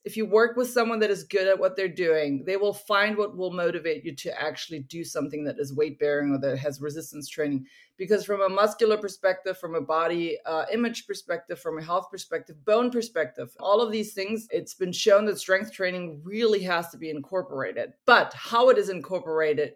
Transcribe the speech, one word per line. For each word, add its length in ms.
if 140
you 80
work 320
with 100
someone 300
that 120
is 140
good 240
at 100
what 160
they're 140
doing, 580
they 120
will 160
find 420
what 180
will 160
motivate 540
you 120
to 240
actually 400
do 240
something 400
that 140
is 160
weight 240
bearing 360
or 40
that 200
has 240
resistance 480
training. 340
Because 300
from 160
a 80
muscular 480
perspective, 580
from 180
a 60
body, 640
uh, 260
image 360
perspective, 520
from 200
a 40
health 280
perspective, 520
bone 280
perspective, 680
all 220
of 100
these 220
things, 380
it's 240
been 180
shown 320
that 140
strength 340
training 500
really 400
has 280
to 80
be 100
incorporated. 840
But 300
how 340
it 80
is 140
incorporated, 840